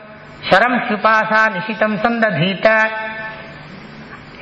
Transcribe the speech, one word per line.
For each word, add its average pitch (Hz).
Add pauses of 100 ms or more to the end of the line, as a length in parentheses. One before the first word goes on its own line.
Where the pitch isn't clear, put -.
(440)
சரம் 226
சுபாசா 214
நிஷிதம் 214
சந்ததீத 220 (1700)